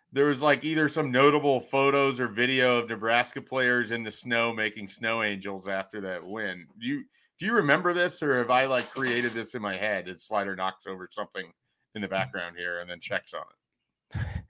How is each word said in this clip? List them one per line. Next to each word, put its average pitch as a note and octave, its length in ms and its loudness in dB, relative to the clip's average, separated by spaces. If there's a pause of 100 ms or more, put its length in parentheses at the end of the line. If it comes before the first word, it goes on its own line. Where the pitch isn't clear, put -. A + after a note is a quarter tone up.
(120)
there C#3 160 4
was, C#3+ 140 2
like, C#3 220 4
either D#3 240 2
some D3 240 -2
notable C#3+ 480 6
photos C#3 600 2
or B2 80 0
video B2 520 2
of A2+ 100 -4
Nebraska A#2 520 0
players B2 500 0
in A2+ 100 -2
the A2 100 -8
snow A#2 400 0
making G#2+ 360 -4
snow A2+ 340 -2
angels G2 460 -4
after G2 340 -6
that F#2 240 -8
win. F#2 420 -8 (120)
Do A#2 80 -8
you, C#3 160 -4 (340)
do E3 80 -8
you A3 80 0
remember F3 400 4
this, F3 300 0
or C#3 140 2
have A#2+ 120 0
I, B2+ 160 4
like, B2+ 240 0
created B2 440 -2
this A2 200 -8
in A#2+ 80 -6
my G2+ 140 -4
head? F#2+ 320 -2
And F2+ 120 -12
Slider G2+ 360 -2
knocks F#2 320 -6
over F#2 240 -10
something F#2+ 400 -8 (420)
in G#2+ 80 -6
the G2 60 -4
background F#2 500 -4
here F2 220 -6
and F2 100 -12
then F2 100 -10
checks - 340 -6
on D#2 100 -8 (680)
it. - 120 -4 (240)